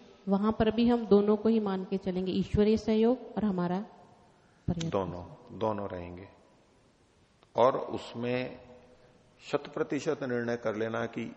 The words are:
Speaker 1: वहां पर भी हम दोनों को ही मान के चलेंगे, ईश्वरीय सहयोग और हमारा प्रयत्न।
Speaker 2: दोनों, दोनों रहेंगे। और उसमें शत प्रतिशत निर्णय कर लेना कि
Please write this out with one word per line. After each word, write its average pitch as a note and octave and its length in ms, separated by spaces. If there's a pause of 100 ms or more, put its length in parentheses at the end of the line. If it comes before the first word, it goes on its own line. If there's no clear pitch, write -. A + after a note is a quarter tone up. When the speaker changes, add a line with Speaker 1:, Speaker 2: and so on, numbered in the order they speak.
(280)
Speaker 1:
वहां G3 240
पर G#3+ 200
भी A#3 160
हम A#3+ 180
दोनों G3+ 320
को G#3+ 120
ही A3+ 100
मान F#3+ 240
के F#3+ 140
चलेंगे, F#3 340
ईश्वरीय G#3 460
सहयोग A3+ 600
और G3+ 80
हमारा F3+ 340 (840)
प्रयत्न। E2 240
Speaker 2:
दोनों, F2+ 680
दोनों G#2 300
रहेंगे। F2+ 380 (1300)
और C3 220
उसमें B2 880 (840)
शत C#3+ 120 (100)
प्रतिशत D3+ 500
निर्णय A#2+ 340
कर A2 180
लेना A2+ 300
कि A#2 320